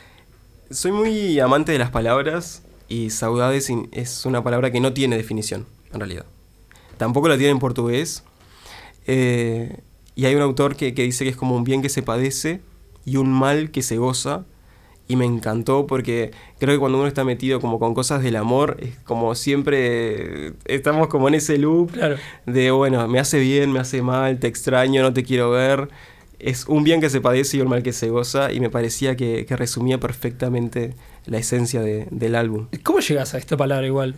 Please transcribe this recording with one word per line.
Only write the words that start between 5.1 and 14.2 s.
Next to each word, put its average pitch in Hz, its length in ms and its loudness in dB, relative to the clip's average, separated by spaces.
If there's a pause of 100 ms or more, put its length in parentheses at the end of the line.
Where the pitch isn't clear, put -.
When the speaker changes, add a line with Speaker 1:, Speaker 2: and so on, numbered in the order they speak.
Speaker 1:
definición, 107 480 -6 (280)
en 113 60 -8
realidad. 92 260 -10 (720)
Tampoco 139 320 2
la 143 80 4
tiene 143 140 4
en 135 80 2
portugués. 123 640 -2 (840)
Eh, 120 720 0 (380)
y 131 100 0
hay 135 100 4
un 147 60 4
autor 143 340 2
que, 131 180 -2
que 127 100 0
dice 123 200 -2
que 131 80 -2
es 123 60 -6
como 127 180 0
un 120 80 2
bien 131 180 2
que 135 80 -2
se 135 140 -4
padece 135 580 -2 (440)
y 131 120 0
un 135 140 2
mal 143 400 2
que 135 100 -4
se 113 160 -2
goza. 135 480 -2 (640)